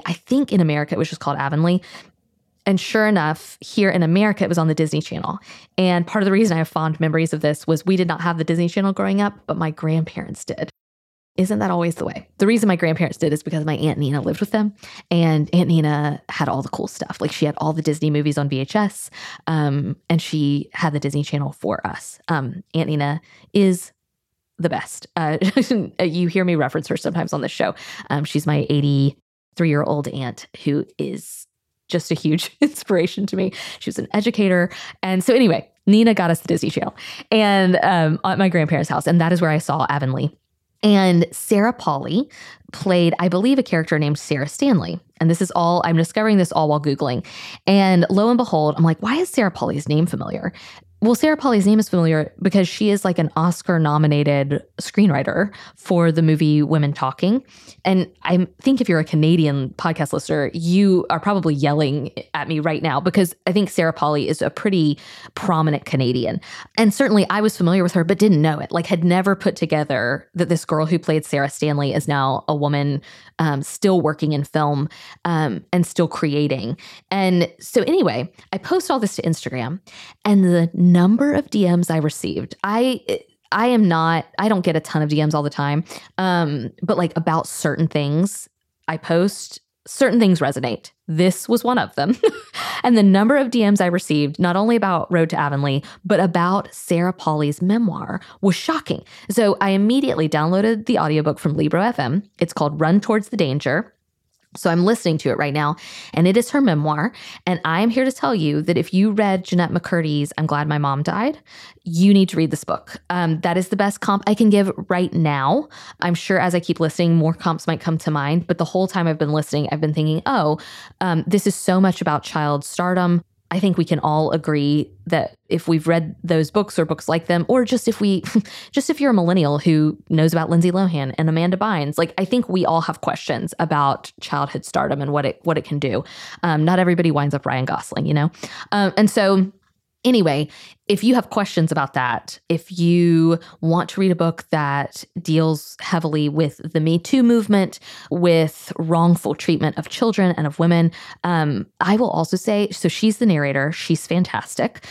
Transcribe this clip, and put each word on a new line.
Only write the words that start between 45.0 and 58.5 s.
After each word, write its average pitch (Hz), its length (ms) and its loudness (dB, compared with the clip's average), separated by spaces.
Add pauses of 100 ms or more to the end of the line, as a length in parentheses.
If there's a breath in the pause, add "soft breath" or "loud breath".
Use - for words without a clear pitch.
And 165 120 2
this 165 100 2
is 180 120 -2
all, 175 340 2
I'm 165 100 2
discovering 214 420 2
this 180 140 2
all 156 180 0
while 147 120 2
Googling. 139 420 -2 (440 loud breath)
And 190 420 4
lo 202 200 2
and 240 80 4
behold, 156 400 0
I'm 160 60 4
like, 165 160 2
"Why 226 180 -2
is 359 120 0
Sarah 202 220 0
Polley's - 360 -4
name 151 200 2
familiar?" - 460 -8 (500 loud breath)
Well, 233 120 4
Sarah 311 200 2
Polley's 240 300 2
name 214 140 6
is 208 100 0
familiar 160 420 2 (120)
because 190 240 2
she 214 240 -2
is, 202 120 0
like, 185 140 0
an 160 180 0
Oscar-nominated 147 1300 2 (160)
screenwriter 180 720 0 (240 loud breath)
for 170 360 2
the 160 100 0
movie 156 400 4
Women 147 320 0
Talking. 185 500 -2 (400 loud breath)
And 185 240 0 (140)
I 180 260 0 (140)